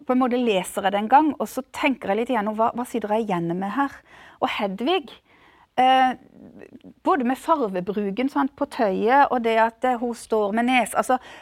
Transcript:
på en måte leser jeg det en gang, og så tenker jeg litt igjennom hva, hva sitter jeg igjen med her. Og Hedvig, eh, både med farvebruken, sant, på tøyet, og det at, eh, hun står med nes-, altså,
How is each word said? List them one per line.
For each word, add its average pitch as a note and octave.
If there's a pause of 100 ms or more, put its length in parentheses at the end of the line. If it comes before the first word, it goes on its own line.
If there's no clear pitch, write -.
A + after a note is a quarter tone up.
på -
en B3+
måte B3+
leser G3+
jeg G3
det G3
en G#3+
gang, D4
og G#3+
så - (100)
tenker B3+
jeg G3
litt A#3
igjennom G#3+
hva, A3+
hva A#3+
sitter A3
jeg G#3+
igjen E3+
med G3
her. C#4 (520)
Og -
Hedvig, A#3+ (680)
eh, B3+ (880)
både D4+
med B3+
farvebruken, G#3
sant, C4+
på C#4+
tøyet, A3
og B3
det A3+
at, A3+
eh, B3+
hun A#3+
står G#3+
med A#3
nes-, B3
altså, A3+ (240)